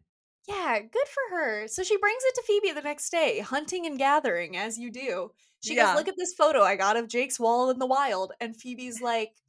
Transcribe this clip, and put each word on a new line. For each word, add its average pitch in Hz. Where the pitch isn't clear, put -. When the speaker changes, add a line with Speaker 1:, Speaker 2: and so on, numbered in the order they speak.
Speaker 1:
Yeah, 339
good 403
for 466
her. 220
So 370
she 403
brings 415
it 523
to 494
Phoebe 403
the 294
next 294
day, 269
hunting 302
and 294
gathering, 254
as 214
you 240
do. 214
She -
goes, 220
Speaker 2:
Yeah. -
Speaker 1:
"Look 320
at 381
this 359
photo 294
I 196
got 196
of 233
Jake's 254
wall 240
in 254
the 262
wild." 262
And 226
Phoebe's 247
like, 226